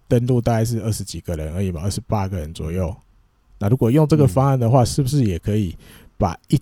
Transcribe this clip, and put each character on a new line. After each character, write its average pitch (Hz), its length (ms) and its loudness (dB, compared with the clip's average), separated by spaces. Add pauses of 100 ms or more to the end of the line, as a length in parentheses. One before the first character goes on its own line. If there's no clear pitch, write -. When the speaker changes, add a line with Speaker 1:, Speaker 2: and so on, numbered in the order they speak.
Speaker 1:
登 123 200 2
录 123 140 2
大 120 100 0
概 113 140 0
是 117 160 -4
二 107 100 -2
十 101 120 -4
几 82 180 -12
个 85 160 -6
人 78 160 -6
而 95 100 -4
已 95 80 -2
嘛， 80 100 -8
二 98 80 -4
十 104 120 -6
八 101 260 -4
个 95 100 -6
人 80 160 -8
左 80 180 -8
右。 92 220 -2 (640)
那 101 120 0
如 131 80 2
果 120 120 2
用 151 160 4
这 151 120 4
个 143 100 6
方 131 180 2
案 135 140 2
的 113 100 2
话， 127 140 6
Speaker 2:
嗯。 - 20 2
Speaker 1:
是 - 160 -2
不 131 60 0
是 143 160 0
也 95 160 0
可 104 160 -4
以 98 200 -2 (420)
把 90 200 0 (120)
一 147 120 2